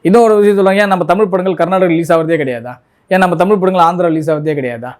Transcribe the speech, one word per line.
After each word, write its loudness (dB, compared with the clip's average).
இன்னொரு 4
விஷயம் 4
சொல்லுவாங்க, 2
"ஏன் 0
நம்ம 0
தமிழ் 0
படங்கள் -2
கர்நாடகா 0
ரிலீஸ் 0
ஆகிறதே 0
கிடையாதா? -8
ஏன் 0
நம்ம 0
தமிழ் 2
படங்கள் 0
ஆந்திரா 0
ரிலீஸ் -2
ஆகிறதே 0
கிடையாதா?" -6